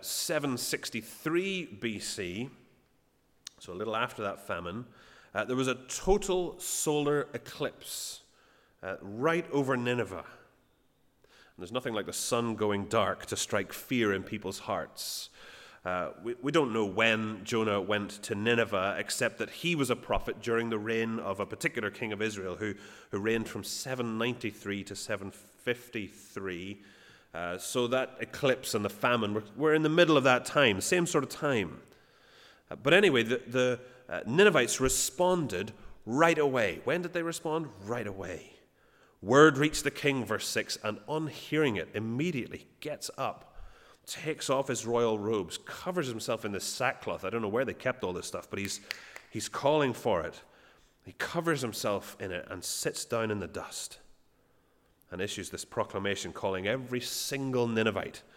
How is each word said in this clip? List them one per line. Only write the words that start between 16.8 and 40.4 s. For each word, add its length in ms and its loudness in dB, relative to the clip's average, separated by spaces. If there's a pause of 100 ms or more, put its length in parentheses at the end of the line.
when 580 2
Jonah 360 2
went 300 0 (140)
to 120 -4
Nineveh, 600 2
except 400 -2
that 120 -4
he 240 -2
was 160 2
a 60 2
prophet 460 -2
during 280 2
the 80 0
reign 400 0
of 220 -4
a 60 0
particular 440 -4
king 220 -6
of 100 -4
Israel 360 -4
who, 160 -4 (380)
who 80 -4
reigned 280 0
from 160 -8
seven 540 -4
ninety-three 640 -4
to 120 -10
seven 360 -6
fifty-three. 1500 -8 (520)
Uh, 240 -4
so 300 0
that 320 -2
eclipse 540 0
and 100 2
the 60 0
famine 440 2
were, 100 -2 (120)
were 180 4
in 100 4
the 60 4
middle 280 8
of 80 6
that 200 6
time, 360 4
same 240 4
sort 180 2
of 60 -6
time. 500 0 (920)
Uh, 60 -8
but 180 4
anyway, 300 8
the, 240 0
the, 320 2 (300)
uh, 160 -4
Ninevites 560 6
responded 920 2 (340)
right 320 4
away. 460 2
When 180 0
did 120 -8
they 100 -2
respond? 460 -4 (160)
Right 220 -4
away. 440 -10 (720)
Word 360 10
reached 280 2
the 60 2
king, 340 0
verse 220 -2